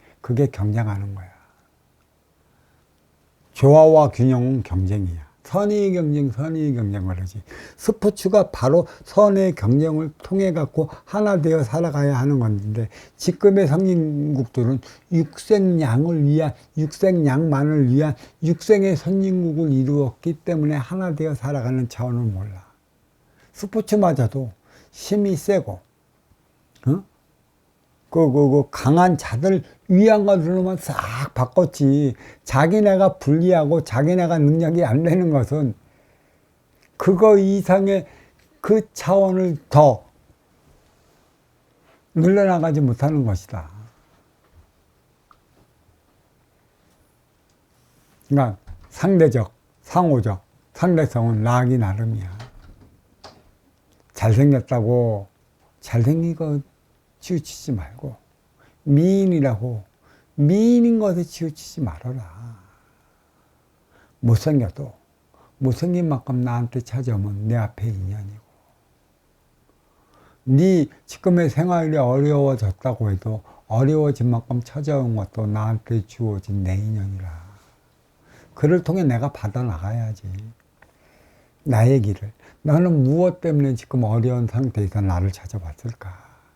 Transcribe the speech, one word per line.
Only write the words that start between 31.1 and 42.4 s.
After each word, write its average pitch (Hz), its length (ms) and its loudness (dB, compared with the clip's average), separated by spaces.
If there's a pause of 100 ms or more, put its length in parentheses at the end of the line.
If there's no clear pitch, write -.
바꿨지. 139 840 2 (300)
자기네가 190 720 2
불리하고 160 680 2
자기네가 165 540 0
능력이 160 460 2
안 123 180 2
되는 170 280 2
것은 135 440 -2 (1200)
그거 202 400 4
이상의 196 680 0 (540)
그 214 320 0
차원을 185 640 0 (140)
더 143 340 4 (2000)
늘려나가지 170 680 2